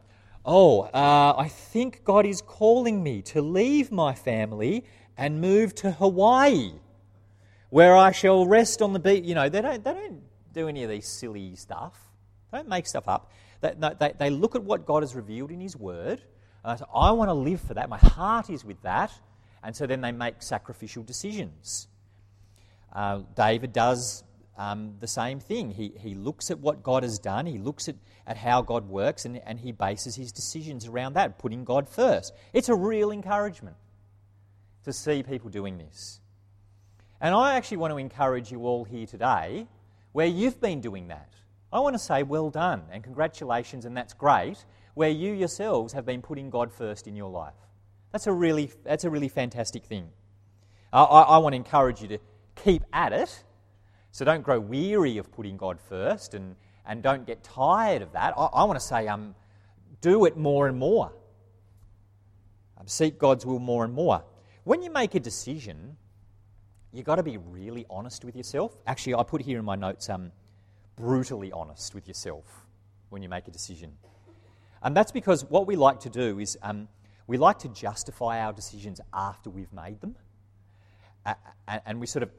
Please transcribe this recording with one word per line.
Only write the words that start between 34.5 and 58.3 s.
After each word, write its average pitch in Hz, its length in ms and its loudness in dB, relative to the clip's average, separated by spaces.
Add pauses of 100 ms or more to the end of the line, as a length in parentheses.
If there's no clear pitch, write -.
to 139 80 -8
see 147 280 -2
people 127 280 -10
doing 98 280 -8
this. - 440 -20 (1000)
And 170 160 0
I 269 200 2
actually 220 220 -4
want 160 140 -4
to 147 60 -6
encourage 131 540 -4
you 120 140 -10
all 120 200 -2
here 113 200 -12
today 113 640 -2 (460)
where 156 140 2
you've 208 340 -2
been 170 200 -2
doing 98 280 -12
that. 76 200 -16 (420)
I 220 100 0
want 277 140 0
to 208 40 -6
say 143 240 -2
well 151 260 -4
done 151 420 -4
and 107 120 -14
congratulations, 131 800 -6
and 120 100 -14
that's 123 180 -10
great, 101 500 0 (300)
where 156 160 0
you 170 240 -4
yourselves 175 600 -4
have 131 120 -8
been 123 160 -6
putting 139 280 -12
God 120 220 -4
first 107 340 -10
in 104 100 -14
your 101 140 -10
life. 82 240 -12 (580)
That's 214 160 -6
a 202 60 2
really, 160 380 0 (120)
that's 151 200 -4
a 175 60 -2
really 143 200 -4
fantastic 123 540 -6
thing. 90 260 -12 (800)
I, 131 120 8
I, 151 180 12
I 151 180 10
want 151 140 4
to 127 40 -2
encourage 127 440 2
you 107 60 -12
to 104 100 -8 (460)
keep 185 280 4
at 147 220 0
it, - 300 -4 (680)
so - 140 -8
don't 156 160 4
grow 127 180 2
weary 139 600 0
of - 120 -12
putting 98 260 -12
God 92 220 -8
first 107 540 -6
and, 95 220 -14 (320)
and 110 160 -10
don't 135 240 0
get 117 160 -12
tired 170 580 0
of 85 120 -12
that. 107 220 -2